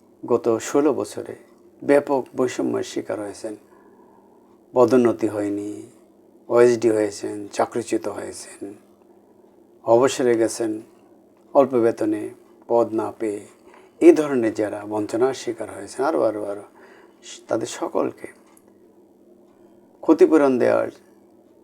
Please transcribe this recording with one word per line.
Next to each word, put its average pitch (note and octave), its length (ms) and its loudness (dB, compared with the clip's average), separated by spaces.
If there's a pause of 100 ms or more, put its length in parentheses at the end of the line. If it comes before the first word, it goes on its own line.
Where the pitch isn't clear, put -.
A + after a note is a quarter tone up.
(260)
গত A#2 320 0
ষোলো C#3+ 360 0
বছরে A2 420 -8 (480)
ব্যাপক C#3 420 0 (100)
বৈষম্যের B2 460 -2
শিকার G#2+ 380 -8
হয়েছেন, G#2 360 -12 (1160)
পদোন্নতি A#2+ 540 4
হয়নি, G#2 560 -6 (640)
ওএসডি A#2+ 420 4
হয়েছেন, G#2 600 -4
চাকরিচ্যুত A2+ 560 -4
হয়েছেন, - 640 -12 (1120)
অবসরে A#2+ 500 2
গেছেন A2 480 -4 (720)
অল্প C3+ 200 4
বেতনে, A2 560 0 (380)
পদ A#2 260 0
না G#2+ 240 -4
পেয়ে, G#2 220 -6 (600)
এই E3+ 120 10
ধরনের C3+ 420 0
যারা G#2 320 -4
বঞ্চনার A2 480 -2
শিকার G#2+ 400 -10
হয়েছেন, G2+ 300 -8
আরও, D#3 180 0
আরও, G#2+ 220 -2
আরও, G2+ 180 -8 (840)
তাদের A2+ 180 -4
সকলকে - 600 -6 (1700)
ক্ষতিপূরণ D3+ 580 4
দেওয়ার, A2+ 300 2 (760)